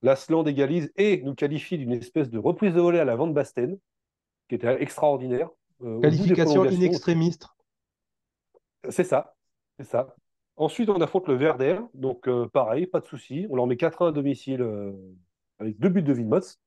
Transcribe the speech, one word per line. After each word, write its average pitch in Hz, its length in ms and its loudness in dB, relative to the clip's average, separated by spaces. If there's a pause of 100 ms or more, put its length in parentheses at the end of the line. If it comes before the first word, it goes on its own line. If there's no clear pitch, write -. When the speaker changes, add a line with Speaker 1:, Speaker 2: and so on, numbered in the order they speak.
Speaker 1:
L'Asland 156 440 2
égalise 143 500 0
et 190 260 2
nous 139 100 -6
qualifie 147 460 -4
d'une 123 140 -4
espèce 123 360 -4
de 113 80 -6
reprise 170 380 0
de 175 40 4
volée 175 200 4
à 156 60 2
la 120 100 2
Van 135 100 0
Basten, 143 500 -2 (760)
qui - 60 -6
était 123 280 0
extraordinaire, 139 680 -2 (320)
euh, 117 140 -8
au - 0 -
bout 117 60 -4
des - 0 -
Speaker 2:
Qualification 165 500 4 (100)
in 185 40 4
Speaker 1:
prolongations. 185 180 2
Speaker 2:
extremis. 170 540 0 (1500)
Speaker 1:
C'est - 160 0
ça, - 280 -2 (460)
c'est 135 60 -14
ça. 127 280 -4 (440)
Ensuite, 160 320 0
on 196 100 2
affronte 170 300 0
le 135 60 4
Werder, 143 440 2 (140)
donc, 131 340 -6
euh, 120 220 0
pareil, 131 360 0
pas 175 140 -2
de - 80 -16
souci. 151 420 -10
On 208 60 -4
leur 156 100 2
met 123 120 0
quatre 160 240 -2
un 175 80 4
à - 20 -4
domicile, 139 500 -4
euh, 104 300 -4 (680)
avec 107 220 -8
deux 143 80 2
buts 180 160 2
de 143 100 2
Wilmots. 120 540 -2